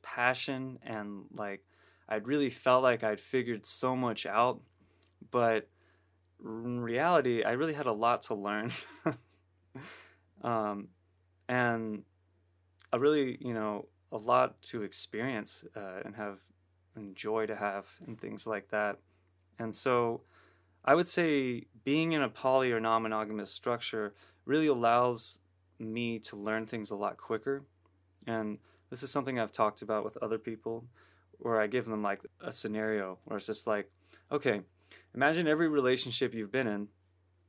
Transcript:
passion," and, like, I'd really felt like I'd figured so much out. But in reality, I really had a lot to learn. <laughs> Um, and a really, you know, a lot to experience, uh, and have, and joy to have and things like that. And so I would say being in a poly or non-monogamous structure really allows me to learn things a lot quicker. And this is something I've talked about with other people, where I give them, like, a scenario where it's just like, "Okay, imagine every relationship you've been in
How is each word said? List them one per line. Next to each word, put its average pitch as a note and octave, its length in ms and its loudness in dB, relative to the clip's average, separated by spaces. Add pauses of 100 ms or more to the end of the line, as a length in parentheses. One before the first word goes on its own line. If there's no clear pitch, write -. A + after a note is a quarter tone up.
passion," B2+ 800 0
and, G#2 500 -8
like, G2+ 320 -8 (420)
I'd A2 200 -2
really C#3 240 2
felt B2+ 320 4
like B2 200 4
I'd G#2+ 160 0
figured A#2+ 460 -2
so B2+ 300 0
much A#2+ 320 -2
out. A#2 340 2 (720)
But A#2 360 4 (760)
in A#2 380 -6
reality, B2+ 600 4
I A2 100 2
really D3+ 200 0
had C#3+ 140 -2
a A#2+ 40 2
lot A#2 320 2
to A2+ 120 -4
learn. G#2 360 -2 (340)
<laughs> D#3 120 0 (1200)
Um, G#2 460 -2 (600)
and A#2 560 0 (880)
a A#2+ 80 0
really, C#3 400 2
you B2 140 -4
know, G#2+ 340 -2 (240)
a A2+ 60 -6
lot B2 460 2
to A2+ 200 -6
experience, G#2+ 800 -4 (120)
uh, G2 280 -10
and G#2 120 -12
have, G2+ 240 -8 (560)
and G2+ 200 -14
joy A2 300 0
to G#2+ 100 -4
have G2+ 320 -4 (180)
and A2+ 140 -12
things - 280 -8
like G#2+ 220 -4
that. G#2+ 280 0 (640)
And A2+ 160 -6
so A#2+ 460 2 (600)
I C#3 120 8
would F3 120 4
say C#3 580 2 (180)
being D#3+ 300 2
in D3+ 80 2
a C3+ 80 0
poly C3 420 2
or A2+ 80 2
non-monogamous A2 720 0
structure A2+ 640 -4 (300)
really D#3 220 4
allows A#2+ 720 4 (380)
me A2+ 420 -4
to - 160 -10
learn G#2+ 300 -2
things G#2+ 240 -8
a G#2+ 60 -6
lot G2+ 220 -4
quicker. C#3 460 -4 (640)
And A2 320 -4 (320)
this B2+ 140 -10
is C3 80 -4
something C3 280 -2
I've G#2+ 120 -2
talked G#2+ 300 0
about G#2+ 220 -2
with G#2+ 140 -6
other A2+ 200 -4
people, A2+ 480 -8 (520)
where A2+ 240 0
I G#2+ 60 4
give A2+ 180 0
them, A2 160 -4
like, G2+ 200 -2 (200)
a - 100 -8
scenario G#2+ 760 -4
where A2 120 -6
it's F#2+ 80 -8
just A2 220 -4
like, G#2 240 -2 (400)
"Okay, A#2 320 0 (500)
imagine D#3 340 4
every D#3 200 4
relationship B2+ 680 2
you've G#2 180 -6
been B2+ 160 0
in G#2 220 -2 (600)